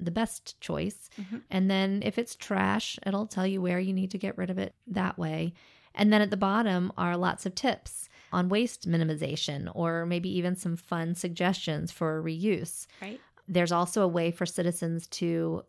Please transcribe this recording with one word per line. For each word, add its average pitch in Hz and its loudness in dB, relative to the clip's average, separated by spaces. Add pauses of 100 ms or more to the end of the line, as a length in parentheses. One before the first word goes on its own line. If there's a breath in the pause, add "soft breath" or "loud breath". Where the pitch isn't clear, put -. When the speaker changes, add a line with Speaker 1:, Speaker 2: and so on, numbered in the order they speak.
Speaker 1:
the 170 -2
best - -4
choice. 165 -4 (100)
Speaker 2:
Mm-hmm. 196 -8 (140)
Speaker 1:
And 190 4
then 196 2
if 208 -2
it's 240 -2
trash, 196 0
it'll 196 0
tell 190 -2
you 190 0
where 180 0
you 190 0
need 185 0
to 190 -4
get 185 -6
rid 185 -2
of 185 -4
it 196 -4 (120)
that 190 -2
way. 165 -2 (420 loud breath)
And 208 6
then 208 8
at 202 2
the 208 0
bottom 196 2
are 175 0
lots 180 0
of 185 -4
tips, - -2 (260 loud breath)
on 175 4
waste 226 2
minimization 151 0
or 165 0
maybe 175 0
even 180 0
some 170 -2
fun 170 -2
suggestions 170 -2
for 156 -2
reuse. 165 -2 (140)
Speaker 2:
Right. 208 -12 (280 loud breath)
Speaker 1:
There's 175 2
also 175 2
a 185 6
way 170 2
for 170 -2
citizens 170 -2
to 165 -2